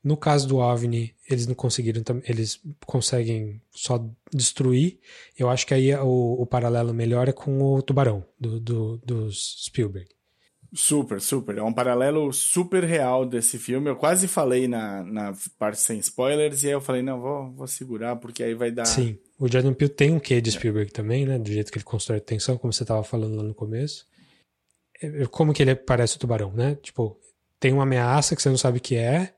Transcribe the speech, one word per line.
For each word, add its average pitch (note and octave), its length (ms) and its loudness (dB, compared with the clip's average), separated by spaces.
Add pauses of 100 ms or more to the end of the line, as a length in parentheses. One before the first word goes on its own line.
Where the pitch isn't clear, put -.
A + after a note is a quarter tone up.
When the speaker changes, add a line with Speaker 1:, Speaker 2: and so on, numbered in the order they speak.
Speaker 1:
No D3 120 2
caso D3 300 2
do C3 120 2
ovni, A#2+ 560 0 (140)
eles A#2+ 180 0
não B2 80 -2
conseguiram A2+ 480 -2
tam-, B2 220 -2
eles A2+ 360 -2 (260)
conseguem A2+ 720 -2 (100)
só A#2+ 340 -4 (280)
destruir. C3 680 2 (380)
Eu B2+ 120 2
acho B2+ 160 0
que C#3 80 2
aí C3+ 220 4
o, B2+ 460 2
o A#2+ 40 0
paralelo A#2+ 480 0
melhor A#2+ 340 2
é C3+ 40 2
com C3+ 300 -2
o C3+ 200 2
tubarão, B2 420 2 (140)
do, A2+ 220 -4
do, A2+ 380 -2
do A2+ 340 -4
Spielberg. - 760 -6 (640)
Speaker 2:
Super, B2+ 480 0
super. A2+ 360 -2
É G#2+ 60 -4
um A2+ 100 0
paralelo C3 580 2
super F3+ 540 0
real C3 400 2
desse A#2+ 340 0
filme. C3+ 300 -2
Eu B2+ 80 -2
quase F3+ 320 2
falei B2+ 400 2
na, G#2+ 340 -4
na G2+ 300 -6 (260)
parte G#2+ 220 -2
sem A2 180 0
spoilers, C#3 640 0
e C#3+ 40 0
aí C#3+ 80 2
eu C#3 60 -2
falei, C3 200 -2
"Não, C3 200 -6
vou, C3+ 320 -8
vou C3+ 140 -14
segurar, A#2+ 500 -8
porque A#2+ 260 -10
aí A#2 120 -2
vai A#2+ 160 -2
dar." A#2+ 140 -6
Speaker 1:
Sim. A#2 340 0 (200)
O C3+ 120 0
Jordan B2+ 220 4
Peele C#3+ 220 2
tem C#3+ 180 4
um D#3+ 80 4
quê A#2+ 220 2
de A2+ 80 0
Speaker 2:
É. - 20 0
Speaker 1:
Spielberg G#2+ 400 0
também, A#2 320 -2
né? C3+ 140 0
Do G#2+ 120 -4
jeito G#2+ 220 -2
que - 60 -6
ele - 80 -8
constrói A2 320 -2
a - 20 -2
tensão, A#2+ 380 -2
como A#2+ 120 -2
você A2+ 140 -2
tava A2 180 0
falando A2 340 -2
lá G#2+ 60 -4
no G#2+ 120 -4
começo. A2+ 520 -6 (960)
É, D3 220 -4
é, B2 40 0
como D3+ 280 2
que C#3+ 80 2
ele C3 120 6
parece A#2+ 420 2
o - 20 -20
tubarão, G#2 340 -2
né? B2+ 300 0
Tipo, - 360 -6 (400)
tem C3 140 4
uma C#3 120 4
ameaça C3 520 2
que - 60 -6
você C#3 80 4
não C3 80 2
sabe B2+ 180 2
o B2 60 -2
que - 120 -4
é. C3 440 0